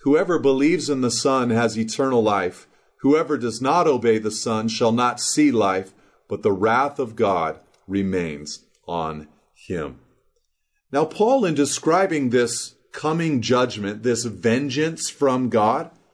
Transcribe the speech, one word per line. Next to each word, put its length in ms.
"Whoever 360
believes 500
in 120
the 100
Son 400
has 280
eternal 440
life. 440
Whoever 340
does 240
not 260
obey 320
the 120
Son 380
shall 240
not 280
see 300
life, 420
but 140
the 100
wrath 460
of 180
God 420
remains 720
on 420
him." 440
Now, 120
Paul, 400
in 100
describing 760
this 440
coming 480
judgment, 640
this 220
vengeance 840
from 400
God, 420